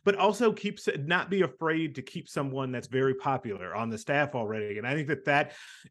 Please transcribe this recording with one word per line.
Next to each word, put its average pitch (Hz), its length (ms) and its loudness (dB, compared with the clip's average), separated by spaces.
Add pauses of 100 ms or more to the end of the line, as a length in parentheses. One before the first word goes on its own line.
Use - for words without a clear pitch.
but 196 120 4
also 214 360 4
keep 202 280 -6
s-, - 200 -2
not 165 300 0
be 190 120 2
afraid 160 540 0
to 131 60 -8
keep 160 260 -12
someone 135 440 -4
that's 120 160 -6
very 131 260 4
popular 104 640 -4
on 113 140 -2
the 110 100 -4
staff 143 340 2
already. 107 460 -4
And 110 80 -6
I 139 80 0
think 151 140 -2
that, 139 160 -2
that 147 260 4 (400)